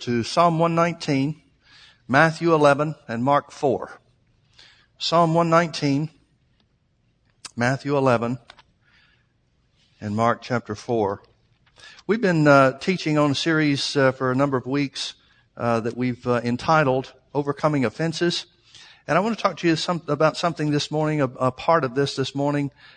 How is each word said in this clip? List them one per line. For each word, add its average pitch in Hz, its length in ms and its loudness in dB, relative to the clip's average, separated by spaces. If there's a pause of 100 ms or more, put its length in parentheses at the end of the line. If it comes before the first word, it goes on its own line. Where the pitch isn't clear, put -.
to 120 220 -2
Psalm 170 360 2
one 165 160 2
nineteen, 156 680 -2 (640)
Matthew 160 460 2
eleven, 147 420 4 (140)
and 117 160 -4
Mark 143 260 0
four. - 480 -4 (1000)
Psalm 165 340 2
one 170 160 2
nineteen, 151 640 0 (1500)
Matthew 135 400 -2
eleven, 123 400 2 (1700)
and 104 120 -6
Mark 113 280 0
chapter 113 320 -6
four. 101 480 -4 (840)
We've 226 140 0
been, 165 260 2
uh, 135 320 6
teaching 165 380 -2
on 147 140 2
a 135 40 -2
series, 151 600 -2
uh, 131 160 4
for 131 180 -2
a 127 60 0
number 135 220 0
of 120 80 -10
weeks, 139 480 -6 (420)
uh, 117 240 0
that 113 160 -6
we've, 123 300 -4
uh, 120 180 0
entitled 131 720 0 (180)
Overcoming 139 540 -2
Offenses. 160 580 -2 (640)
And 147 80 0
I 185 60 2
want 220 160 -4
to - 40 -12
talk 180 140 -2
to - 100 -4
you 160 100 2
some, 165 320 -4
about 147 280 0
something 160 360 -2
this 147 180 -2
morning, 151 320 -2
a, - 20 2
a 127 260 -2
part 165 340 0
of 120 100 -4
this 139 220 -2
this 135 180 -4
morning 143 360 -2 (260)